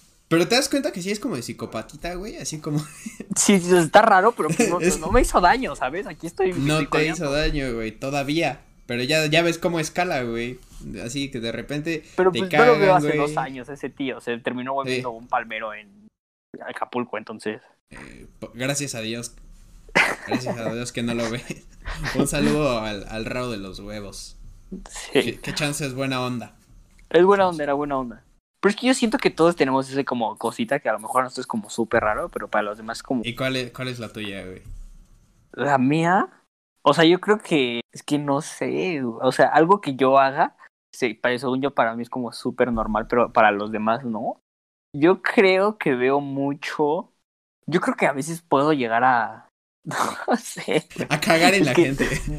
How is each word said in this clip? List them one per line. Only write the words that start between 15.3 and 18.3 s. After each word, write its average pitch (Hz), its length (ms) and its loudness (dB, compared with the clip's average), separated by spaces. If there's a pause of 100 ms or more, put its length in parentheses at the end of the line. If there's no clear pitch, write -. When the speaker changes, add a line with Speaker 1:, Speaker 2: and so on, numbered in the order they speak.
Speaker 2:
en 104 340 -20 (600)
Acapulco, 120 500 -6
entonces. 107 440 -8 (280)
Speaker 1:
Eh, - 380 -20 (120)